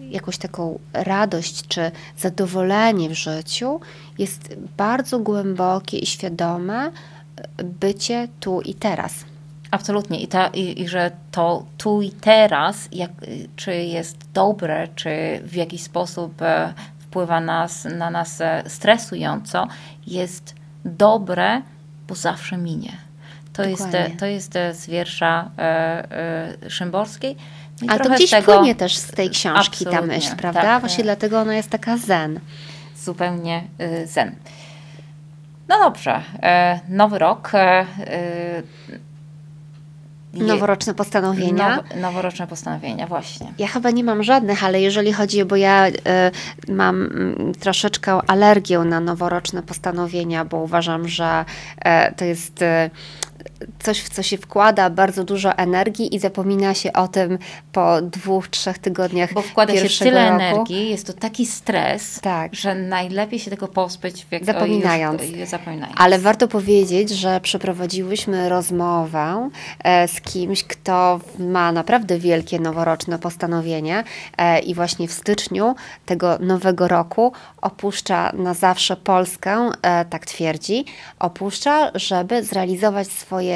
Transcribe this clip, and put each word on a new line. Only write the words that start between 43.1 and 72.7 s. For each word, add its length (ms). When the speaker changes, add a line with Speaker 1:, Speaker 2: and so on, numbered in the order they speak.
Speaker 1:
Ja 100
chyba 240
nie 120
mam 200
żadnych, 400
ale 180
jeżeli 320
chodzi, 320
bo 100
ja, 320
e, 40
mam, 280
mm, 540
troszeczkę 680
alergię 520
na 200
noworoczne 640
postanowienia, 800
bo 120
uważam, 500
że, 380
e, 300
to 140
jest, 360
e, 280
coś, 160
w 100
co 140
się 140
wkłada 520
bardzo 340
dużo 340
energii 580
i 40
zapomina 540
się 200
o 140
tym 300
po 300
dwóch, 460
trzech 300
tygodniach 560
Speaker 2:
Bo 80
wkłada 320
się 80
Speaker 1:
pierwszego 300
Speaker 2:
tyle 180
Speaker 1:
roku. 140
Speaker 2:
energii, 460
jest 180
to 60
taki 320
stres, 760
Speaker 1:
Tak. 340
Speaker 2:
że 200
najlepiej 640
się 120
tego 160
pozbyć 580
w 60
jak-, 140
Speaker 1:
Zapominając. 800
Speaker 2:
już, 260
zapominając. 520
Speaker 1:
Ale 180
warto 280
powiedzieć, 640
że 320
przeprowadziłyśmy 1080
rozmowę, 1000
e, 240
z 140
kimś, 420
kto 560
ma 320
naprawdę 480
wielkie 400
noworoczne 600